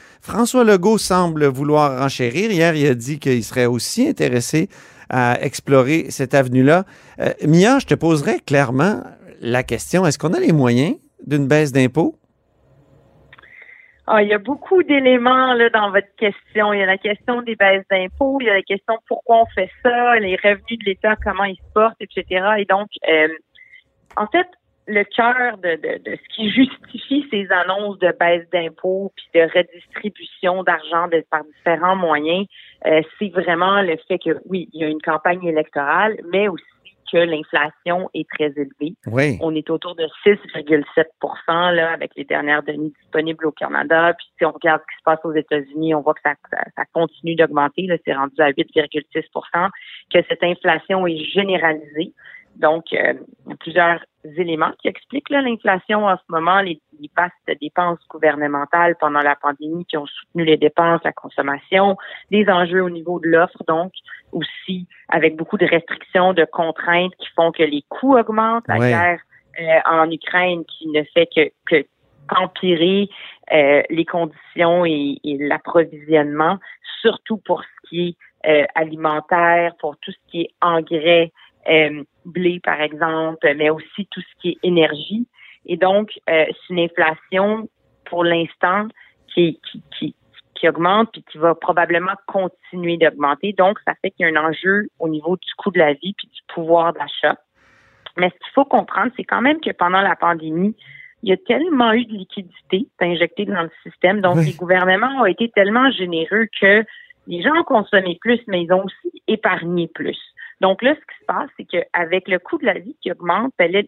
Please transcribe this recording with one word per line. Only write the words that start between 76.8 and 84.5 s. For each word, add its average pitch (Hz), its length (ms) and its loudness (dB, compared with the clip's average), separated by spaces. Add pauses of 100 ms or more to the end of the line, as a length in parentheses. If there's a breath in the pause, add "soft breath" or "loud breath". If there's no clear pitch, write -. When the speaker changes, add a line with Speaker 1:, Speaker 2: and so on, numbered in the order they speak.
Speaker 2:
surtout 220 360 -2
pour - 260 -4
ce - 260 -20
qui 175 280 -4 (260 soft breath)
est, 147 200 4
euh, - 20 0 (100)
alimentaire, 160 1040 0
pour 147 180 -6
tout - 140 -16
ce - 200 -20
qui 170 100 -6
est - 80 -4 (120)
engrais, 165 720 2 (380 soft breath)
euh, 151 340 2 (220)
blé, 175 380 -2
par 156 180 -4
exemple, 160 760 -4
mais 151 120 0
aussi 160 420 -8
tout 185 100 -12
ce - 200 -20
qui 175 80 -4
est - 80 -6 (100)